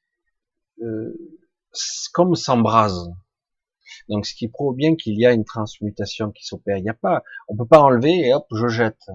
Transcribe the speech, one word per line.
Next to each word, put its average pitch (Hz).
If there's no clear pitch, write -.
euh, 113
c'est -
comme 175
s'embrase. 110
Donc, 104
ce -
qui 113
prouve 135
bien 156
qu'il 107
y 117
a 123
une 110
transmutation 107
qui -
s'opère. 98
Il 92
y 104
a 110
pas, 180
on 104
peut 117
pas 156
enlever 143
et 127
hop, -
je 113
jette. 113